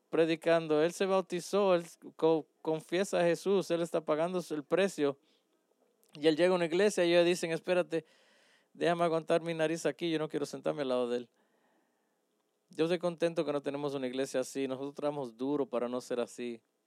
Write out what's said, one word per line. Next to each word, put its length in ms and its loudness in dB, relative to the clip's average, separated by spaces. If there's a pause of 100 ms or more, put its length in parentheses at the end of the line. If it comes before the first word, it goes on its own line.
predicando, 760 2
él 80 2
se 140 -2
bautizó, 680 2
él 100 0 (300)
co-, 320 2 (160)
confiesa 560 -2
a 40 4
Jesús, 460 2
él 140 0
está 180 -2
pagando 480 -2
el 140 -6
precio. 540 0 (1000)
Y 60 -2
él 100 6
llega 160 4
a 40 4
una 100 2
iglesia 400 2
y 80 4
ellos 120 6
dicen, 260 0
"Espérate, 540 -2 (680)
déjame 300 0
aguantar 380 0
mi 120 -6
nariz 320 -2
aquí, 240 -2
yo 80 0
no 120 -2
quiero 180 -4
sentarme 340 -4
al 80 -2
lado 200 0
de 80 0
él". 120 -8 (1400)
Yo 140 -2
estoy 120 -2
contento 480 -2
que 80 -4
no 80 -2
tenemos 320 -4
una 140 -4
iglesia 320 -4
así, 280 -4
nosotros 280 -8
trabajamos 420 -6
duro 300 -2
para 200 -4
no 140 -4
ser 180 -6
así. 400 -6 (280)